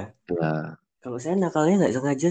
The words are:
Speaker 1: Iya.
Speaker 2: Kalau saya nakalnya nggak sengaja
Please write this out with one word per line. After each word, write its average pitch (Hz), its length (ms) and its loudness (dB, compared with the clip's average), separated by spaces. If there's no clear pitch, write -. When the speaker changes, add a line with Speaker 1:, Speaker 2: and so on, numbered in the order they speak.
Speaker 1:
Iya. 80 460 -2
Speaker 2:
Kalau 123 200 -8
saya 160 200 -2
nakalnya 160 380 2
nggak 117 160 4
sengaja 139 340 0